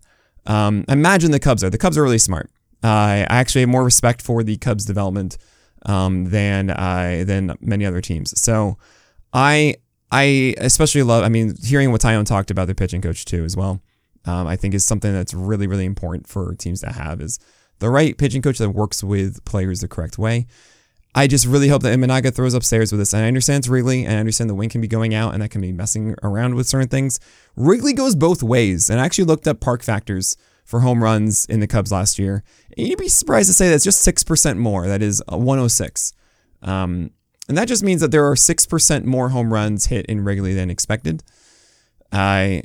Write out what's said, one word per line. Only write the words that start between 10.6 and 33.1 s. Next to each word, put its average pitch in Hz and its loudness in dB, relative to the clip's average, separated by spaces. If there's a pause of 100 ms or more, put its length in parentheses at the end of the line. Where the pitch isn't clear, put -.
love, 117 4
I 107 2
mean, 113 2
hearing 135 2
what 113 2
Tyone 110 2
talked 98 -2
about 92 -2
the 92 -2
pitching 92 -4
coach 82 -6
too 85 -4
as 87 -6
well, 95 -4 (420)
um, 87 -4
I 87 -4
think 98 -4
is 98 0
something 104 0
that's 90 -4
really, 98 -4
really 95 -2
important 90 -8
for 87 -6
teams 90 -8
to - -10
have, - -8
is - -10 (400)
the 117 -2
right 147 2
pitching 131 0
coach 139 0
that 107 0
works 104 -4
with 98 -4
players 95 -4
the 90 -6
correct - -8
way. 117 -2 (680)
I 139 4
just 131 4
really 139 4
hope 135 4
that 127 2
Imanaga 127 0
throws 127 0
upstairs 113 0
with 107 -2
this. 101 0
And 107 0
I 113 0
understand 131 2
it's 120 -4
Wrigley, 127 2
and 107 0
I 107 0
understand 110 -2
the 101 -4
wind 107 -4
can 117 -4
be 110 -2
going 113 -2
out, 110 -2
and 104 -4
that 107 -6
can 101 -6
be 92 -4
messing 107 -4
around 117 -2
with 123 -2
certain 131 0
things. 135 -2 (340)
Wrigley 226 2
goes 262 2
both 165 2
ways, 110 2
and 113 0
I 127 2
actually 180 0
looked 160 2
up 147 -2
park 123 -2
factors 101 -4 (260)
for 117 -2
home 123 2
runs 107 2
in 110 0
the 104 0
Cubs 104 0
last 95 0
year. 98 -2 (360)
And - -4
you'd 370 -2
be 381 -6
surprised 220 2